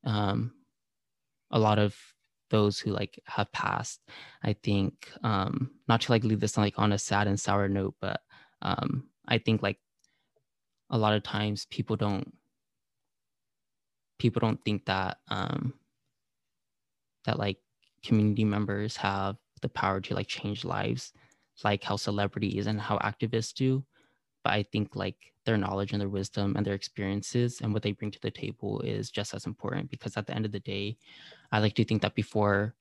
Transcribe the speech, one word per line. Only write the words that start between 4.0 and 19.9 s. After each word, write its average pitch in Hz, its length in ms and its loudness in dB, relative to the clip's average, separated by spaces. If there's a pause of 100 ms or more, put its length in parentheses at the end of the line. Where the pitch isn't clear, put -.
I 107 120 0
think, - 560 0 (120)
um, 107 480 0 (180)
not 117 140 6
to, - 100 2
like, 113 120 4
leave 110 160 2
this, 107 160 0
like, 104 220 4
on 104 140 4
a 98 60 0
sad 101 280 2
and 101 120 2
sour 101 300 2
note, 98 320 0
but, - 220 -4 (400)
um, - 460 -2 (180)
I 117 120 4
think, 110 240 2
like, 101 160 0 (1120)
a 123 80 2
lot 107 160 4
of 104 80 2
times 107 440 -2
people - 300 -2
don't, 101 400 -2 (1800)
people 117 220 2
don't 113 240 0
think 104 220 -2
that, 95 320 0 (100)
um, - 460 -4 (1500)
that, - 140 0
like, 101 200 -2 (460)
community 107 400 4
members 104 540 -2
have 98 380 0 (260)
the 135 60 -4
power 98 320 0